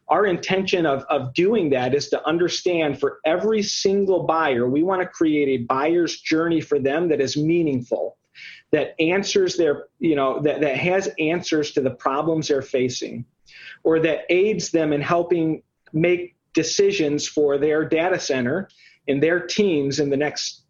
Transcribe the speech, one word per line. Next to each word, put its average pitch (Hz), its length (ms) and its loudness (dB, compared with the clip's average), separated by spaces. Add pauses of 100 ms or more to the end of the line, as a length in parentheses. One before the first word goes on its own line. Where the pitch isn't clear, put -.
Our 190 180 4
intention 185 600 0
of, 135 220 0
of 131 260 -2
doing 185 360 2
that 127 240 2
is 143 140 -2
to - 180 -2
understand 165 720 0
for - 260 -2
every 202 380 2
single 196 640 0
buyer, 151 440 2
we 143 140 0
wanna 185 240 0
create 147 540 0
a 117 60 -6
buyer's 156 540 0
journey 165 400 0
for 143 200 -2
them 156 300 0
that 147 100 2
is 131 160 -2
meaningful, 147 800 -2 (560)
that 147 280 -2
answers 185 560 0
their, 151 280 0 (160)
you 156 160 2
know, 135 260 0
that, 143 200 0
that 139 160 0
has 180 300 0 (120)
answers 156 540 -2
to 147 60 2
the 127 120 -2
problems 156 560 -2
they're 139 120 2
facing, 123 640 -4 (600)
or 160 160 4
that 156 300 0
aids 190 420 0
them 156 200 2
in 143 80 0
helping 170 640 0 (300)
make 175 420 0 (200)
decisions 160 760 0
for 143 280 2
their 151 320 0
data 170 300 0
center 139 500 -2 (380)
and 139 160 0
their 170 160 2
teams 151 600 0
in 143 100 0
the 139 60 2
next - 540 -4